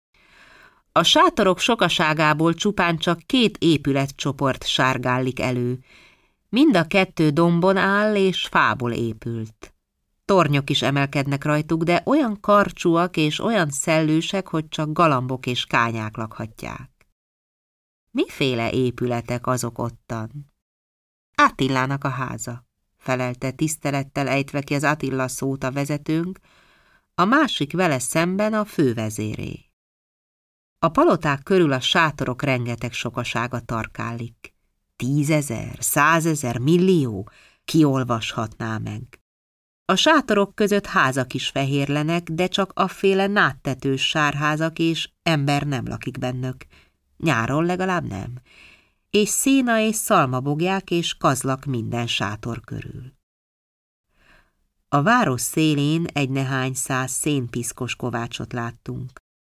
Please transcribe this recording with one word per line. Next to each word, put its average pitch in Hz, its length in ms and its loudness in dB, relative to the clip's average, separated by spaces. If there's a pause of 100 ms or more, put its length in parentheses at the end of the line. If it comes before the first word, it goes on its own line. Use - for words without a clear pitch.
(920)
A 165 100 4
sátorok 233 560 4
sokaságából 160 960 2
csupán 175 420 0
csak 170 300 0
két 233 300 2
épületcsoport 139 1080 0
sárgállik 127 760 0
elő. 123 380 -2 (720)
Mind 262 280 4
a 160 100 4
kettő 185 440 2
dombon 170 460 4
áll 202 400 2
és 190 300 2
fából 120 460 0
épült. 113 800 -8 (500)
Tornyok 143 460 2
is 139 120 0
emelkednek 139 640 0
rajtuk, 151 380 0
de 170 220 2
olyan 240 360 2
karcsúak 180 760 2
és 151 220 0
olyan 190 320 0
szellősek, 160 800 0
hogy 156 200 -4
csak 151 240 -4
galambok 131 540 2
és 123 180 -2
kányák 113 520 -2
lakhatják. 110 760 -12 (1200)
"Miféle 127 600 0
épületek 120 760 -2
azok 120 320 -4
ottan?" 113 720 -10 (840)
"Attilának 135 680 2
a 139 40 0
háza", 123 580 -8 (300)
felelte 127 540 -4
tisztelettel 139 800 -4
ejtve 139 320 -2
ki 139 140 -4
az 143 100 0
Attila 135 440 -2
szót 135 360 -4
a 131 80 -2
vezetőnk, 151 640 -4 (760)
"a 170 100 2
másik 233 480 0
vele 165 260 0
szemben 190 560 0
a 214 100 0
fővezéré." 110 1080 -4 (1080)
A 165 100 0
paloták 160 540 2
körül 175 300 4
a 131 80 0
sátorok 143 640 0
rengeteg 120 500 -2
sokasága 120 680 -6
tarkálik. 117 920 -10 (420)
Tízezer, 139 800 0
százezer, 151 800 2
millió, 143 680 2 (360)
ki 160 200 4
olvashatná 117 920 -2
meg. 110 420 -12 (640)
A 185 100 0
sátorok 208 600 2
között 202 320 0
házak 131 480 0
is 131 140 -4
fehérlenek, 143 840 -2
de 170 160 -2
csak 190 280 -2
afféle 196 520 2
náttetős 139 840 0
sárházak, 151 680 0
és 165 320 0 (120)
ember 143 440 0
nem 123 200 -4
lakik 120 320 -8
bennök. 127 480 -6 (500)
Nyáron 131 480 0
legalább 180 420 -2
nem. 104 280 -8 (760)
És 202 180 4
széna 254 500 2
és 220 160 2
szalmabogják 156 960 0
és 170 260 -2
kazlak 135 480 -2
minden 117 420 -4
sátor 110 540 -6
körül. 120 520 -14 (1800)
A 143 140 2
város 185 380 2
szélén 156 720 2
egy 139 180 -2
nehány 131 440 -2
száz 131 360 -4
szénpiszkos 123 840 -4
kovácsot 120 580 -6
láttunk. 123 580 -10 (460)